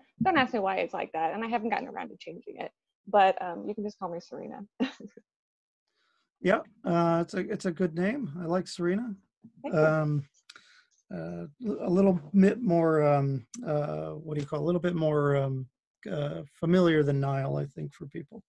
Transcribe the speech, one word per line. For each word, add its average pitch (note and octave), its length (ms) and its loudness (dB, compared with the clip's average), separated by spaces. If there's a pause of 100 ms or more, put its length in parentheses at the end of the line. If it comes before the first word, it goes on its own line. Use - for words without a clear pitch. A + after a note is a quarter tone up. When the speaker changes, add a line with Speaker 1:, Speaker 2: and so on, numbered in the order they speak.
(240)
Speaker 1:
Don't F4+ 140 4
ask B3+ 160 2
me A#3+ 60 0
why F#3+ 180 0
it's F3+ 160 -2
like E3 180 -6
that, D#3+ 220 -2
and G#3 100 -6
I A3+ 60 -6
haven't A3+ 200 -2
gotten - 200 -4
around F3+ 200 -10
to - 80 -20
changing - 420 -16
it. - 120 -10 (360)
But, G3 340 4
um, F3+ 260 -8
you G#3+ 80 -6
can G#3+ 80 -8
just G3+ 160 -10
call F#3 100 -6
me E3+ 120 -10
Serena. - 400 -14 (180)
<laughs> C4 100 -2 (1500)
Speaker 2:
Yeah, - 220 2 (240)
uh, E3+ 380 2
it's E3+ 100 -8
a, G3 60 -4
it's F#3+ 260 -4
a F#3 80 0
good E3+ 200 -2
name. G3 380 -2 (100)
I E3+ 40 -6
like F3+ 240 0
Serena. G3 440 -2 (500)
Speaker 1:
Thank C#4+ 120 -4
you. D#3 60 4
Speaker 2:
Um, D#3 440 2 (880)
uh, F3 320 -8 (220)
l-, G#3 140 -4
a G#3 80 -4
little F#3 300 4 (140)
bit G3 280 6
more, E3 440 4
um, C#3 400 2 (220)
uh, D3+ 440 -4
what D#3 240 -10
do D3 60 -2
you C#3+ 60 -6
call D3+ 120 -4
it? D3 40 -4
A - 20 -2
little F3 160 0
bit F3 140 -2
more, D3+ 400 2
um, C3+ 320 -2 (420)
uh, D#3 340 -6 (140)
familiar E3+ 460 6
than C#3+ 160 2
Niall, C#3 380 -2
I D3 80 -2
think, C#3+ 280 -10
for - 140 -14
people. - 420 -14